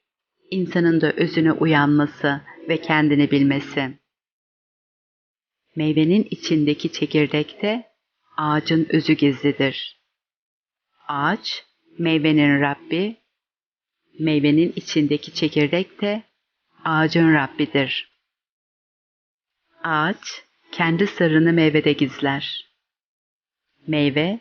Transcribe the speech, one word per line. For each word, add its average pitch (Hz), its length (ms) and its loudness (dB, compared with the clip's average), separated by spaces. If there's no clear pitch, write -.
insanın 170 500 0
da 151 100 2
özüne 160 400 0
uyanması 147 920 0
ve 160 120 -2
kendini 147 500 2
bilmesi. 139 680 -2
Meyvenin 156 560 2
içindeki 147 600 -2
çekirdekte 151 1000 -2
ağacın 151 520 0
özü 156 240 0
gizlidir. 139 840 -2
Ağaç, 147 580 -4
meyvenin 151 640 2
Rabbi, 165 560 -4
meyvenin 156 560 2
içindeki 147 580 -2
çekirdek 156 680 -2
de 208 220 -4
ağacın 160 500 2
Rabbidir. 143 800 -2
Ağaç, 160 600 -4
kendi 170 360 0
sırrını 165 460 2
meyvede 151 400 2
gizler. 143 760 -4
Meyve, 151 540 0